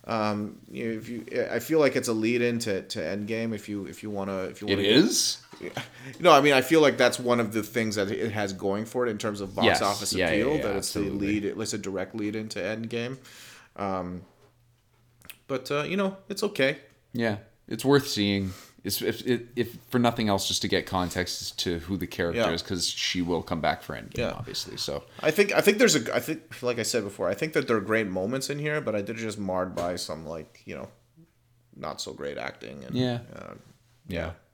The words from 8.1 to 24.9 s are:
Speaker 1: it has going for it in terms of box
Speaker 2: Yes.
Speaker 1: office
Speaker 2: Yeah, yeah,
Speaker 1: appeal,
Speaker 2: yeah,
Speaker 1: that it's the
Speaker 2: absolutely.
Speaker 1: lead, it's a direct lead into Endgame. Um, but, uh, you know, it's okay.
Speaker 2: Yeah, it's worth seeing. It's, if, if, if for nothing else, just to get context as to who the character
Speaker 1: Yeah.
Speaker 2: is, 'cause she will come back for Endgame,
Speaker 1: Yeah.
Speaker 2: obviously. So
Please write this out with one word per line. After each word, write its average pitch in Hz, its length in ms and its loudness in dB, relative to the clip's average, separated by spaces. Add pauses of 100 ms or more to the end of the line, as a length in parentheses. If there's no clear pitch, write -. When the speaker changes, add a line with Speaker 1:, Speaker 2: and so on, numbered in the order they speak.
Speaker 1:
it 107 200 -2
has 104 200 -2
going 98 340 -2
for 123 200 -2
it 120 60 0
in 107 80 -4
terms 101 220 -4
of 98 140 -6
box 104 120 2
Speaker 2:
Yes. 85 160 6
Speaker 1:
office 101 280 0
Speaker 2:
Yeah, 87 200 2
yeah, - 20 2
Speaker 1:
appeal, 127 240 2
Speaker 2:
yeah, - 60 0
Speaker 1:
that 101 120 -2
it's - 180 -4
the - 80 -2
Speaker 2:
absolutely. 98 260 -2
Speaker 1:
lead, 104 180 0
it's 104 280 -4
a 113 40 -4
direct 95 380 -6
lead 104 200 -4
into 110 240 -6
Endgame. 113 580 -4 (600)
Um, 90 460 -4 (1200)
but, 135 240 -6
uh, 147 120 0
you 165 140 -2
know, 190 200 0 (120)
it's 196 140 -4
okay. 156 360 2 (340)
Speaker 2:
Yeah, 113 240 2 (300)
it's - 180 -6
worth 135 220 6
seeing. 101 440 2 (320)
It's, 95 180 -2
if, 110 260 -2
if, 120 140 2 (140)
if 113 220 -2 (140)
for 123 80 4
nothing 117 280 4
else, 98 200 2
just - 160 0
to 104 40 -2
get 90 200 2
context 90 560 -2
as - 80 -8
to 85 280 -2
who 90 180 -2
the 85 100 -4
character 90 340 0
Speaker 1:
Yeah. 104 100 2
Speaker 2:
is, 85 120 -2
'cause 87 240 -2
she - 340 -2
will 85 220 0
come 82 180 -4
back 76 220 0
for 76 120 -10
Endgame, - 220 -10
Speaker 1:
Yeah. 120 140 -2
Speaker 2:
obviously. - 460 -8
So - 260 -4 (160)